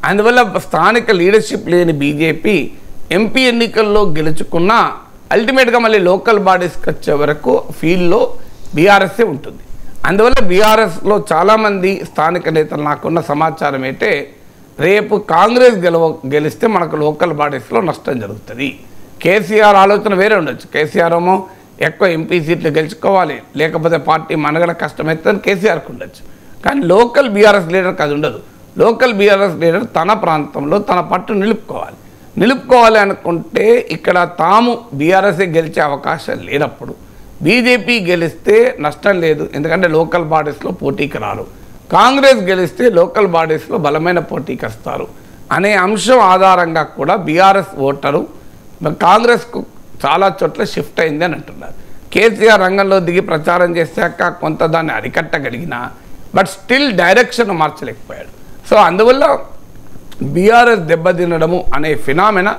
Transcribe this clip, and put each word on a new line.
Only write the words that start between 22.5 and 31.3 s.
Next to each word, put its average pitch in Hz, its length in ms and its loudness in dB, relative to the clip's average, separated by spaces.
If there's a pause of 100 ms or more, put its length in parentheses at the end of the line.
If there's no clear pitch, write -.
గెలుచుకోవాలి, 156 680 -2 (160)
లేకపోతే 165 420 -2
పార్టీ 160 380 -2
మనుగడ 156 360 -2
కష్టమవుతుందని 160 680 -4
కేసీఆర్కి 180 520 -2
ఉండొచ్చు. 180 300 -16 (420)
కానీ 277 180 -2
లోకల్ 240 480 4
బీఆర్ఎస్ 202 380 4
లీడర్కి 180 360 -2
అది 147 100 -2
ఉండదు. 139 260 -4 (380)
లోకల్ 226 360 2
బీఆర్ఎస్ 196 460 2
లీడర్ 170 240 0 (180)
తన 185 120 0
ప్రాంతంలో 156 680 -2
తన 180 200 -2
పట్టు 180 340 -4